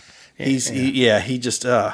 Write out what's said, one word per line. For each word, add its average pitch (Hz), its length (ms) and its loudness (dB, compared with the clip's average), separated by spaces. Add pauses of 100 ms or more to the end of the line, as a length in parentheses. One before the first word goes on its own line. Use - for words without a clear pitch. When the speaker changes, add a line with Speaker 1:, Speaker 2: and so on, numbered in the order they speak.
(380)
Speaker 1:
He's, 131 320 -2
Speaker 2:
Yeah. 120 120 -6
Speaker 1:
he, 127 240 2
yeah, 107 140 6
he 123 200 -4
just, 120 260 -6
uh, 113 280 0